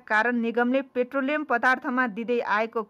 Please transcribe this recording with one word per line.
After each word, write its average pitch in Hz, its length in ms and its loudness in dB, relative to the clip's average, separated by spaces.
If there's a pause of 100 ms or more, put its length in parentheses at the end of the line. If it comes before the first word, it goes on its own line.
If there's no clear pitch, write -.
कारण 226 300 2
निगमले 240 440 0 (120)
पेट्रोलियम 269 500 -2
पदार्थमा 254 640 0
दिँदै 233 320 -4
आएको 220 500 -2